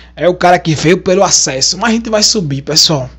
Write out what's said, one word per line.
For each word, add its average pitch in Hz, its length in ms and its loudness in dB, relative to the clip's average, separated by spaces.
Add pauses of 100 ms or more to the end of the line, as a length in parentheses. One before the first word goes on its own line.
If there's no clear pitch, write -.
(160)
é 160 120 0
o 180 60 2
cara 180 240 4
que 160 160 -2
veio 165 240 2
pelo 185 240 2
acesso. 139 560 -2
Mas 226 120 0
a - 20 2
gente 226 180 -2
vai 214 120 0
subir, 143 400 -2
pessoal. 147 460 -2 (100)